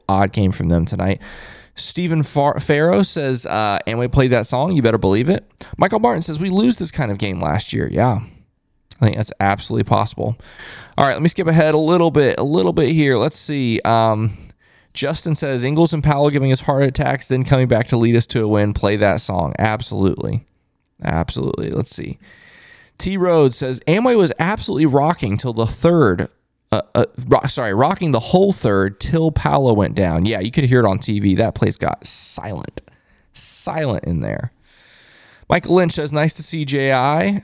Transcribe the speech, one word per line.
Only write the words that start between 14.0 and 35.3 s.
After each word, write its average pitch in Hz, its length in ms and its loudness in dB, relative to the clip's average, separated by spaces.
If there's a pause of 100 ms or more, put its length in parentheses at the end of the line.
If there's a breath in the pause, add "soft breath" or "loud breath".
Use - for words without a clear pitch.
Justin 151 420 -4
says, 135 300 -4
"Ingles 156 300 2
and 151 100 -2
Powell 147 240 4
giving 135 240 2
us 127 80 0
heart 139 220 0
attacks, 135 460 -2
then 131 160 0
coming 127 240 4
back 113 200 2
to 127 80 2
lead 117 180 4
us 117 140 2
to 113 140 -2
a 107 60 0
win. 104 260 2
Play 104 220 2
that 98 260 2
song." 90 360 -2
Absolutely. 107 840 -2 (580)
Absolutely. - 680 -4
Let's - 240 -6
see. - 240 -12 (800 loud breath)
T 190 180 -4
Rhodes 165 400 4
says, 131 300 -6
"Amway 233 300 2
was 180 220 4
absolutely 185 460 -2
rocking 139 540 0
till 123 160 -6
the 113 100 0
third, 120 640 2 (420)
uh, 107 120 0 (120)
uh, - 120 2 (220)
ro-, 127 200 4
sorry, 117 240 -4
rocking 151 400 0
the 117 80 0
whole 190 320 2
third 98 480 0
till 160 320 0
Paolo 143 400 2
went 101 220 2
down." 87 320 0
Yeah, 107 140 -2
you 110 100 -4
could 139 140 0
hear 123 160 4
it 113 60 4
on 95 120 0
T 104 200 -4
V. 101 180 2
That 107 180 0
place 101 220 0
got - 300 -6
silent. - 760 -12 (500 soft breath)
Silent - 720 -6
in 82 160 -2
there. 52 320 -6 (960 soft breath)